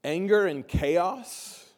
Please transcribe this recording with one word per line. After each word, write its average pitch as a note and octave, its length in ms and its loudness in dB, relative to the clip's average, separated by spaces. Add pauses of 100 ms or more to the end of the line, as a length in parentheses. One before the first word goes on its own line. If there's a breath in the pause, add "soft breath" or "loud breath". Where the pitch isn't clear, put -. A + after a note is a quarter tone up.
Anger G3 420 2
and C#3+ 200 -4
chaos F3 960 -2 (140)